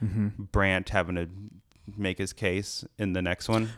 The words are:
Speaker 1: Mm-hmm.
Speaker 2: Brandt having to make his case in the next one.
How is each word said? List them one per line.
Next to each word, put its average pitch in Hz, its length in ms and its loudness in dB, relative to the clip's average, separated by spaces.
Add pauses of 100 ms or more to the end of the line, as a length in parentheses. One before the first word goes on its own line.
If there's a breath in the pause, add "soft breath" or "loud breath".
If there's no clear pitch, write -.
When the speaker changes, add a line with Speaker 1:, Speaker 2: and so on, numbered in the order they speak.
Speaker 1:
Mm-hmm. 104 480 0
Speaker 2:
Brandt 95 380 4
having 90 260 2
to 85 100 -2 (720)
make 95 220 -2
his 98 160 -2
case 98 500 -2 (140)
in 98 160 0
the 92 80 0
next 90 260 -2
one. 113 280 2